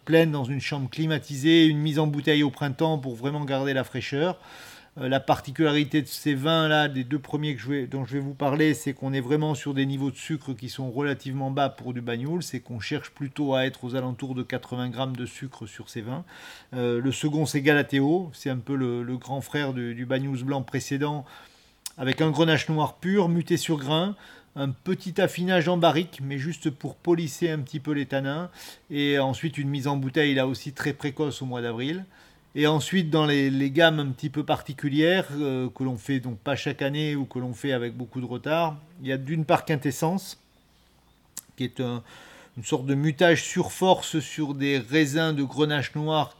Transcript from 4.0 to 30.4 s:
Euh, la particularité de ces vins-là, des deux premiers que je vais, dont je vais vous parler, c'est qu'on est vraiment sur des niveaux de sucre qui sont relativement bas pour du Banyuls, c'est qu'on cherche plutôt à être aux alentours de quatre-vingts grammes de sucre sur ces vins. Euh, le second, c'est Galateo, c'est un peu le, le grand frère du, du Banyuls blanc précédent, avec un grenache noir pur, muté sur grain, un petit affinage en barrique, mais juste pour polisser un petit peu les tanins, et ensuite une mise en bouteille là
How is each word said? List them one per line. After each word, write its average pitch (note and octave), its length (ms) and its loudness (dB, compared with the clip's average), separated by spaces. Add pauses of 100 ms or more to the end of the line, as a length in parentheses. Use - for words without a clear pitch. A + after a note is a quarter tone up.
Euh, C3 100 -4
la C3 120 2
particularité D3 800 2
de C3 60 -8
ces - 260 -2
vins-là, D3+ 540 4
des C3 160 -4
deux C#3 160 -2
premiers D3+ 360 -4
que A2+ 60 -10
je B2 80 -8
vais, C#3 180 -2
dont C3+ 180 -4
je G#2+ 80 -8
vais C#3 60 -2
vous C#3 140 -6
parler, D3 400 2
c'est C#3+ 200 -4
qu'on C3+ 200 -4
est C3+ 80 0
vraiment D3+ 320 0
sur C#3+ 200 -6
des C#3 120 2
niveaux C#3 240 -2
de C3 60 -6
sucre C#3 380 -6
qui B2+ 140 -10
sont C3 220 -6
relativement C3+ 640 -2
bas C3+ 180 0
pour B2 240 -8
du A#2+ 80 -6
Banyuls, B2 400 -4
c'est C3+ 180 -8
qu'on A#2 200 -10
cherche - 320 -6
plutôt C#3 420 -2
à C3 120 4
être C3 180 -6
aux B2 120 -6
alentours B2+ 380 -4
de B2+ 100 -4
quatre-vingts B2 460 -6
grammes B2+ 260 -4
de B2 100 -6
sucre - 420 -14
sur - 220 -16
ces A#2 120 -8
vins. B2+ 220 -8 (500)
Euh, A#2+ 260 0
le C3 120 0
second, D3+ 340 0
c'est C#3+ 160 0
Galateo, D3 720 2
c'est - 160 -6
un B2+ 80 -2
peu C3 180 -4
le, A#2+ 280 -2
le B2 140 -4
grand C3 240 -8
frère C#3+ 320 -2
du, A#2+ 200 -4
du A#2+ 120 -6
Banyuls C3 380 -2
blanc C3+ 200 -2
précédent, C#3+ 600 -2 (760)
avec C3 240 0
un D#3+ 100 4
grenache D#3 360 4
noir D3+ 280 0
pur, F#3 340 2
muté E3+ 280 2
sur E3 200 0
grain, D#3+ 380 0 (400)
un C#3 160 -2
petit F#3 500 -4
affinage F3+ 460 2
en F3+ 100 4
barrique, E3 460 4
mais C#3 160 -4
juste D3+ 320 -2
pour C#3 240 -10
polisser E3+ 560 2
un D#3 80 -2
petit C3 200 -6
peu D3 120 -4
les C#3+ 160 0
tanins, C#3 420 -2 (400)
et C#3+ 300 2
ensuite C3+ 400 0
une C#3 100 -2
mise C#3 180 -2
en C#3+ 100 0
bouteille C#3 360 2
là C3 140 4